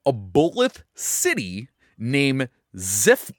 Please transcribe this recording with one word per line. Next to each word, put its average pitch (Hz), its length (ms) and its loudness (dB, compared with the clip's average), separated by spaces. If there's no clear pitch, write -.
Aboleth 139 760 0
city 117 720 -4
named 135 500 0
Zif-, 101 600 0